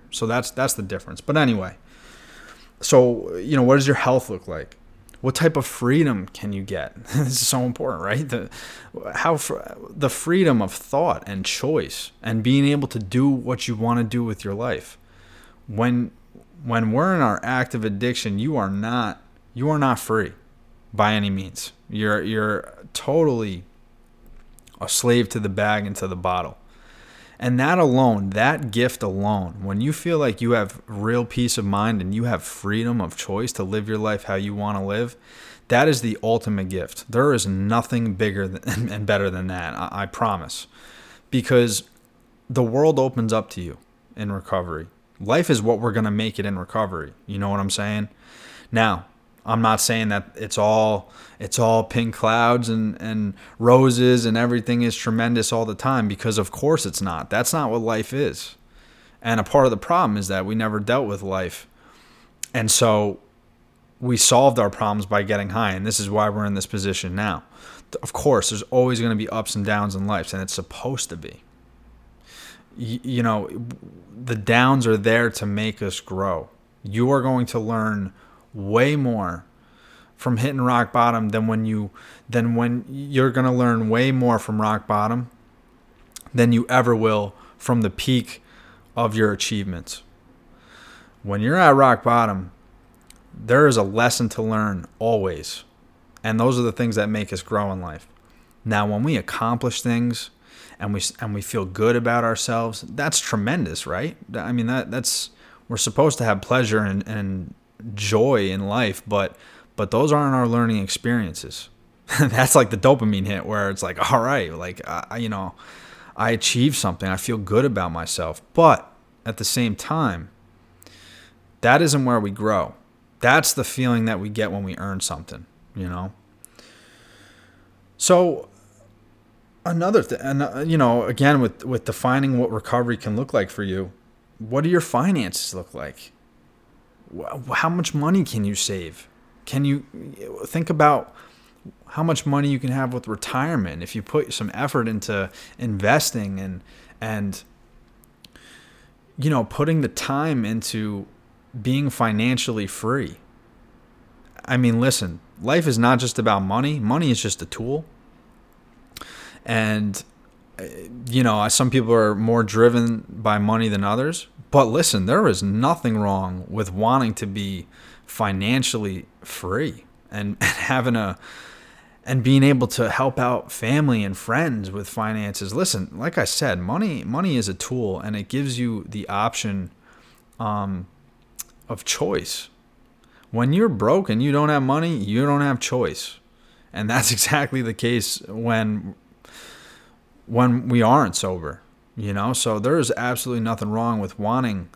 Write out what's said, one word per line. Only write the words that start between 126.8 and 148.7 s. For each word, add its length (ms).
So 500
another 380
thing, 180
and, 220
uh, 220
you 120
know, 260
again, 380
with, 240
with 200
defining 520
what 140
recovery 440
can 200
look 180
like 160
for 140
you, 280
what 260
do 60
your 120
finances 760
look 180
like? 380
Wh-, 400
how 140
much 260
money 280
can 200
you 100
save? 540
Can 200
you 200
think 240
about 460
how 160
much 220
money 240
you 100
can 100
have 240
with 140
retirement 760
if 140
you 80
put 280
some 220
effort 340
into 440
investing 840
and, 220
and, 420